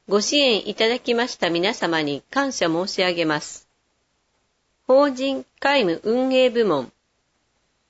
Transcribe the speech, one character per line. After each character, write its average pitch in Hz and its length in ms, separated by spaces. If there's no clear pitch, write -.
ご 202 120
支 240 180
援 247 300
い 202 60
た 226 140
だ 240 100
き 240 160
ま 233 140
し - 80
た 180 140
皆 175 240
様 165 280
に 143 280
感 277 220
謝 - 140
申 170 220
し - 140
上 180 120
げ 170 100
ま 156 160
す。 - 260
法 277 240
人 262 340
皆 277 260
無 170 200
運 254 280
営 254 160
部 233 160
門。 143 280